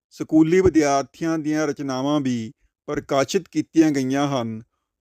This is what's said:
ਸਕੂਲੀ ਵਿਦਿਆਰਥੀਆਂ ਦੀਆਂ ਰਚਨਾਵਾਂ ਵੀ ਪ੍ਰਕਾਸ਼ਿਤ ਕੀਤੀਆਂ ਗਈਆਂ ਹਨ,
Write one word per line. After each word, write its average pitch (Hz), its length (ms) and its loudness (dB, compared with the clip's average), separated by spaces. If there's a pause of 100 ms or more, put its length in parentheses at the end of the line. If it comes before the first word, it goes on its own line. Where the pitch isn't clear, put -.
ਸਕੂਲੀ 160 520 2
ਵਿਦਿਆਰਥੀਆਂ 156 800 0
ਦੀਆਂ 151 280 -2
ਰਚਨਾਵਾਂ 139 520 -2
ਵੀ 123 340 -4 (320)
ਪ੍ਰਕਾਸ਼ਿਤ 147 600 -2
ਕੀਤੀਆਂ 156 440 2
ਗਈਆਂ 139 360 -2
ਹਨ, 117 360 -6 (380)